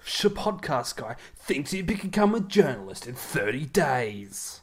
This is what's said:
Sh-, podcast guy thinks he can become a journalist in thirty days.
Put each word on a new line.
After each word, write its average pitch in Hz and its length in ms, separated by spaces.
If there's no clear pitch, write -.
Sh-, - 220
podcast 175 680
guy 113 200
thinks - 360
he 190 120
can 196 140
become 208 260
a 233 40
journalist 127 680
in 123 80
thirty 120 500
days. 123 960